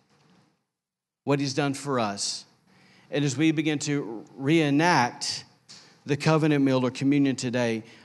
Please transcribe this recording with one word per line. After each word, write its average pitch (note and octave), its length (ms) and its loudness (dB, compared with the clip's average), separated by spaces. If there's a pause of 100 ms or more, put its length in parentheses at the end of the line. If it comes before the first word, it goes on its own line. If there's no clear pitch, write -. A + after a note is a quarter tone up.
(1200)
what C#3 160 0
he's C#3 140 -4
done C#3 200 -2
for C3+ 260 -4
us, G2+ 460 -6 (640)
and C#3+ 120 -2
as C#3 140 -2
we D#3+ 160 2
begin D3+ 280 -2
to A#2 440 -6 (100)
reenact D3+ 1120 2 (640)
the C#3 100 0
covenant D3+ 480 2
meal C3 220 2
or A#2+ 40 -2
communion C#3 460 2
today, A#2 460 -2 (220)